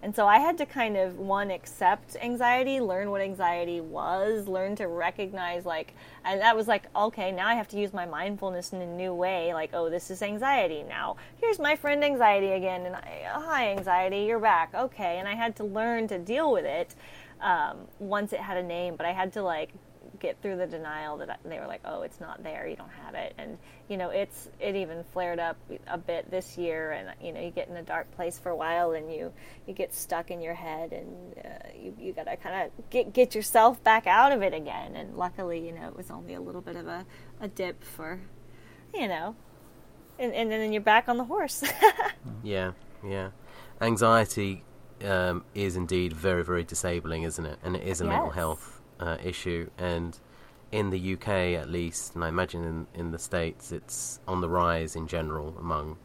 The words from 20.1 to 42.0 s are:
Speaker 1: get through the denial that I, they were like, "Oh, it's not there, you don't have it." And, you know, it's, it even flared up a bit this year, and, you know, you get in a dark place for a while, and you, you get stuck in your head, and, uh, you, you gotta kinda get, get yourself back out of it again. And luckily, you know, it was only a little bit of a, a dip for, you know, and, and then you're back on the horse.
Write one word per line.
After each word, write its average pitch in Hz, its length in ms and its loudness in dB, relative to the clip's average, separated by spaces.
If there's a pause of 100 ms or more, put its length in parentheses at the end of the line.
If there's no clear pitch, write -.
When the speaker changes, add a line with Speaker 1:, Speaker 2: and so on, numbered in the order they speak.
Speaker 1:
get - 220 -6
through 196 160 -4
the 180 100 -2
denial 156 520 -8
that - 100 -10
I, - 160 -6
they 165 140 -10
were - 80 -10
like, - 180 -10
"Oh, - 160 -8
it's - 200 -10
not - 220 -14
there, 156 240 -10
you - 100 -8
don't - 280 -18
have 151 100 -16
it." - 220 -8
And, - 220 -12 (300)
you 202 100 -6
know, 180 100 -2
it's, - 400 -4 (100)
it 202 160 -2
even 170 380 -6
flared 175 260 -2
up 165 200 -2 (300)
a 175 100 -4
bit 170 320 -4
this 185 260 -6
year, 160 360 -2
and, 95 180 -8 (100)
you 170 120 -8
know, 156 80 -8
you 170 100 -6
get - 180 -4
in 175 80 -10
a 170 60 -10
dark 165 300 -6
place 175 260 -6
for - 100 -8
a 170 80 -2
while, 165 360 2
and 160 200 -4
you, 165 180 -6 (360)
you 196 80 -10
get 180 180 -4
stuck - 380 -4
in 175 100 -8
your 165 140 -6
head, 165 380 -6
and, 180 420 -12 (100)
uh, - 240 -14 (100)
you, 190 200 -12
you 190 160 -8
gotta - 220 -6
kinda 185 340 -4 (180)
get, 214 240 2
get 247 220 6
yourself 226 500 8
back 226 220 8
out 226 260 10
of 247 100 4
it 190 120 2
again. 147 420 -6
And - 220 -10
luckily, 180 400 -4
you 165 140 -8
know, 165 140 -12
it - 80 -12
was 180 160 -14
only 170 220 -12
a 175 80 -10
little 180 220 -10
bit 175 140 -10
of 165 100 -10
a, 170 180 -8 (360)
a 214 80 -8
dip 185 360 -8
for, 165 340 -10 (760)
you 294 140 -2
know, 180 280 -4 (840)
and, 247 140 -2
and 226 180 0
then 220 220 0
you're 214 80 0
back 220 300 8
on 240 80 2
the 247 60 -2
horse. 330 380 -2 (400)